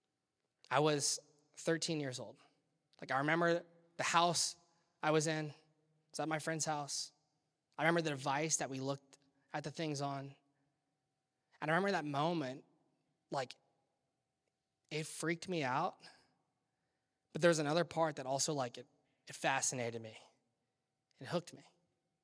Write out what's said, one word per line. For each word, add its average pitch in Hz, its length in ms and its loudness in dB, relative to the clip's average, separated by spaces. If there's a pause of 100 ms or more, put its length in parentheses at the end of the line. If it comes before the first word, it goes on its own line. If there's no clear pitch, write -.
(720)
I 131 100 4
was 147 400 2 (380)
thirteen 165 420 0
years 127 180 -6
old. 120 180 -14 (640)
Like, - 140 -12
I 131 60 2
remember 170 440 4 (360)
the - 60 -4
house 170 520 4 (460)
I 156 80 4
was 156 160 4
in. 156 200 -2
It 139 80 -10 (580)
was - 80 -6
at 151 80 -2
my 156 100 0
friend's 160 260 -4
house. 147 480 -6 (640)
I 143 60 -2
remember 170 180 6
the 156 100 0
device 143 460 0
that 135 140 -2
we 131 100 -6
looked 135 380 -6 (340)
at 151 120 -6
the 160 60 -6
things 151 300 -4
on. 139 340 -6 (1300)
And 156 80 -2
I 160 40 4
remember 196 180 2
that 165 120 0
moment, 147 580 -2 (680)
like, 135 260 -4 (1300)
it 156 160 -4
freaked 165 420 -4
me 175 140 0
out. 139 340 -2 (1400)
But 156 80 -4
there 170 80 8
was 165 100 6
another 156 260 2
part 160 320 0
that 135 100 -8
also, 139 260 0
like, 131 240 -2
it, 123 100 -16 (400)
it - 80 -16
fascinated 127 680 -2
me. 110 160 -14 (1000)
It 131 100 -14
hooked 165 260 -4
me. - 100 -20 (600)